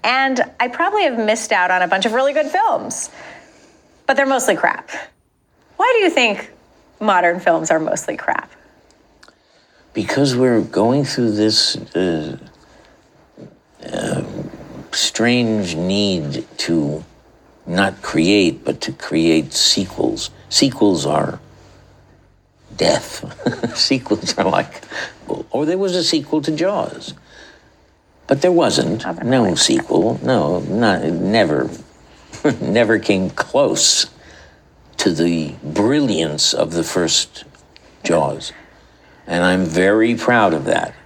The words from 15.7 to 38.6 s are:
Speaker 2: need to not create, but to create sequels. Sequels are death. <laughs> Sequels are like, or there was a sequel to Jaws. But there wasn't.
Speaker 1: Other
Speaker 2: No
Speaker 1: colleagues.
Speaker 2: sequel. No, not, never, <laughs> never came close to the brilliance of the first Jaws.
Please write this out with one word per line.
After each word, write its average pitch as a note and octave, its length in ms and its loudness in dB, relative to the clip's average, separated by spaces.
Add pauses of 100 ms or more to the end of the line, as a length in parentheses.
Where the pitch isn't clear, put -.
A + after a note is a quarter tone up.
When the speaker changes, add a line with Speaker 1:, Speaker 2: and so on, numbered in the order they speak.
Speaker 2:
need F2 720 -2 (120)
to D2+ 440 -2 (640)
not F#2+ 360 -2
create, F2+ 600 2
but - 200 -4
to - 100 -6
create - 640 0
sequels. - 720 0 (220)
Sequels G2+ 560 2
are D2 340 -2 (1400)
death. - 1000 -4
<laughs> - 20 -
Sequels - 600 -2
are - 80 0
like, - 380 -2 (680)
or C#3 140 0
there F3 140 0
was F#3 180 -2
a F3 80 0
sequel D3+ 380 0
to D#3 120 -2
Jaws. E3+ 600 -4 (1120)
But C3+ 160 0
there F3+ 100 4
wasn't. A#2 540 0
Speaker 1:
Other F2 180 -8
Speaker 2:
No B2 180 2
Speaker 1:
colleagues. F2+ 200 2
Speaker 2:
sequel. - 600 2
No, F2+ 380 0
not, F#2+ 440 0
never, E2 680 0 (760)
<laughs> C#3 160 0
never A2 380 2
came F#2+ 320 0
close - 760 0 (920)
to F#2 140 0
the D#2+ 500 -2
brilliance F2+ 920 0
of D#2+ 180 -2
the E2 100 -2
first - 640 -2 (580)
Jaws. D2+ 500 -2 (760)